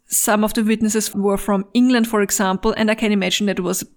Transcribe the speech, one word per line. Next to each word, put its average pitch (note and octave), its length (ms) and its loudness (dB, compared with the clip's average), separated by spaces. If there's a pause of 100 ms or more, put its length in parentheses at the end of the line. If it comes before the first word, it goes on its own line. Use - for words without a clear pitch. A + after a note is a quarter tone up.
Some G#3+ 380 0
of G#3+ 100 -2
the A#3 80 0
witnesses A3 500 0
were G3 260 0
from G3 360 -2
England, B3 320 4
for A3 160 0
example, G3 540 0
and G#3+ 140 0
I A3 40 0
can A3 160 -2
imagine G3+ 360 0
that F#3+ 120 -2
it F#3 40 -2
was F3+ 200 -4
a - 40 -14 (100)